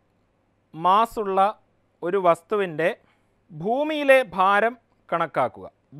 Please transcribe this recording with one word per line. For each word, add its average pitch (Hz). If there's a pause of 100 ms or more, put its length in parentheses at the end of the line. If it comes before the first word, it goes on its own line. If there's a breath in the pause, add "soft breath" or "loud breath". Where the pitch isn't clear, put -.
(840)
മാസ്സുള്ള 196 (680)
ഒരു 180
വസ്തുവിൻ്റെ 170 (760)
ഭൂമിയിലെ 277 (180)
ഭാരം 202 (380)
കണക്കാക്കുക. 135 (340)